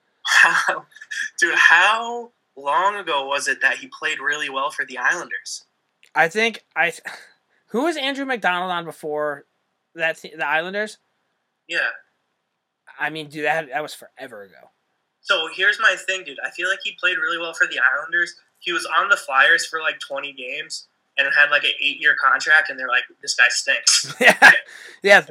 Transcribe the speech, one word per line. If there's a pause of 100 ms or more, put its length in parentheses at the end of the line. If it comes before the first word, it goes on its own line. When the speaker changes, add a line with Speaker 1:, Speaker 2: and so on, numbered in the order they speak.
(240)
Speaker 1:
How, (260)
<laughs>
dude,
how (240)
long
ago
was
it
that
he
played
really
well
for
the
Islanders? (480)
Speaker 2:
I
think (120)
I, (760)
who
was
Andrew
McDonald
on
before (500)
that?
Th-,
the
Islanders? (680)
Speaker 1:
Yeah. (1080)
Speaker 2:
I
mean,
dude,
that,
that
was
forever
ago. (520)
Speaker 1:
So
here's
my
thing,
dude.
I
feel
like
he
played
really
well
for
the
Islanders. (240)
He
was
on
the
Flyers
for,
like,
twenty
games (300)
and (100)
had,
like,
an (100)
eight-year
contract,
and
they're
like, (180)
"This
guy
stinks."
Speaker 2:
<laughs>
Yeah, (520)
yeah.